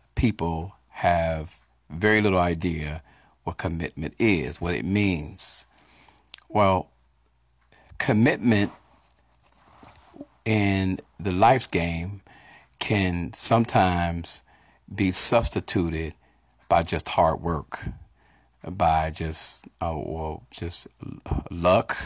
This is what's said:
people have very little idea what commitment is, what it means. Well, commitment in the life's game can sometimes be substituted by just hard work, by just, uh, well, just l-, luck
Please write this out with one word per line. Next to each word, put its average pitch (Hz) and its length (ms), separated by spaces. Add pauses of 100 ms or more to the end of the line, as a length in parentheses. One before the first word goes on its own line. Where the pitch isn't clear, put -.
(160)
people 85 580 (160)
have 82 680 (300)
very 107 320
little 98 200
idea 82 640 (400)
what 87 140
commitment 82 600
is, 82 420
what 87 140
it 57 120
means. 92 840 (840)
Well, 104 400 (1120)
commitment 113 720 (1700)
in 98 540 (200)
the 95 120
life's 113 360
game 85 540 (580)
can 90 540
sometimes 90 1080 (540)
be 98 160
substituted 85 1040 (540)
by 85 120
just 85 280
hard 82 320
work, 82 420 (840)
by 80 440
just, - 580 (140)
uh, 85 120
well, 78 560
just - 380 (180)
l-, - 460
luck 87 540